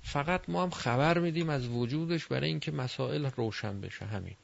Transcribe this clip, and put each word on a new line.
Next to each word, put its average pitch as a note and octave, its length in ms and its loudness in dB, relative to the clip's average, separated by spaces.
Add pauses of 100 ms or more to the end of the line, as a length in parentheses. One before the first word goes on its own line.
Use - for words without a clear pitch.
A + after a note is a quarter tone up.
فقط D#3+ 460 0
ما F3 140 2
هم F#3 80 2
خبر D3 480 4
می‌دیم E3+ 320 2
از C3 180 0
وجودش D3 580 0
برای C3+ 220 0
اینکه D#3 220 -2
مسائل C3+ 640 -2
روشن G#2 440 -2
بشه، G2 240 -8
همین. F#2+ 400 -6